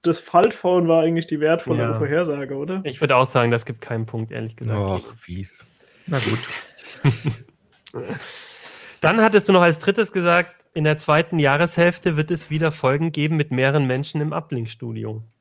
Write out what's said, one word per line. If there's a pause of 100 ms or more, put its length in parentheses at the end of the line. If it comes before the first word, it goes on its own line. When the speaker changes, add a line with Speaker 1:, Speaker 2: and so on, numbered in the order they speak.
Speaker 1:
das
Faltphone
war
eigentlich
die
wertvollere
Speaker 2:
Ja.
Speaker 1:
Vorhersage,
oder?
Speaker 2:
Ich
würde
auch
sagen,
das
gibt
keinen
Punkt,
ehrlich
gesagt.
Speaker 3:
Och,
fies. (440)
Na
gut. (1500)
Speaker 2:
<laughs> (960)
Dann
hattest
du
noch
als
drittes
gesagt, (200)
in
der
zweiten
Jahreshälfte
wird
es
wieder
Folgen
geben
mit
mehreren
Menschen
im
Uplink-Studio. (180)